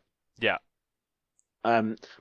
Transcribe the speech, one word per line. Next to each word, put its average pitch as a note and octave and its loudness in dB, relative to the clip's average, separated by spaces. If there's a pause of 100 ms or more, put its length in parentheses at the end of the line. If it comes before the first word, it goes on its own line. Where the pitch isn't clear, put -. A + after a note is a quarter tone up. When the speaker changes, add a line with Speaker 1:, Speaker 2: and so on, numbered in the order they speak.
(380)
Speaker 1:
Yeah. G#2 0 (1080)
Speaker 2:
Um, A2+ 2 (240)